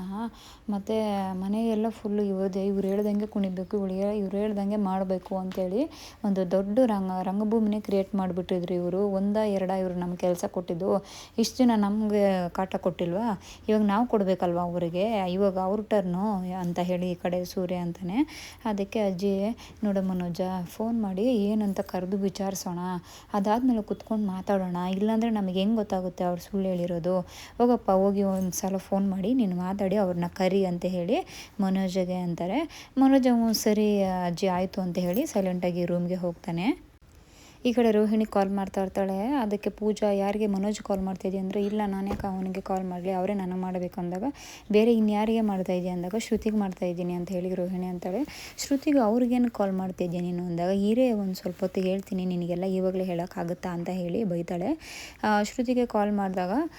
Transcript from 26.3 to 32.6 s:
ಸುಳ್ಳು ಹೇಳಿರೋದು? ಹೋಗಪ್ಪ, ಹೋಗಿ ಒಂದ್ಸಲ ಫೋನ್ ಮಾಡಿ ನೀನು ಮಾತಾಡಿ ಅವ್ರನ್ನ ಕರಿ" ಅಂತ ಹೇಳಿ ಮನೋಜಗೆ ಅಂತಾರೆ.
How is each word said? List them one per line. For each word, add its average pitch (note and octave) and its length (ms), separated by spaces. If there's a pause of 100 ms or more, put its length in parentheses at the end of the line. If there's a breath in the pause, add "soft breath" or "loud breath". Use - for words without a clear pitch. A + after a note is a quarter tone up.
ಸುಳ್ಳು G3 260
ಹೇಳಿರೋದು? F3 480 (420 loud breath)
ಹೋಗಪ್ಪ, A#3+ 320
ಹೋಗಿ G3 320
ಒಂದ್ಸಲ F#3+ 540
ಫೋನ್ G3 340
ಮಾಡಿ F#3+ 240
ನೀನು G3+ 220
ಮಾತಾಡಿ F#3+ 400
ಅವ್ರನ್ನ F3+ 300
ಕರಿ" F#3+ 380
ಅಂತ F3 200
ಹೇಳಿ F#3 420 (340 loud breath)
ಮನೋಜಗೆ F#3+ 540
ಅಂತಾರೆ. F3+ 840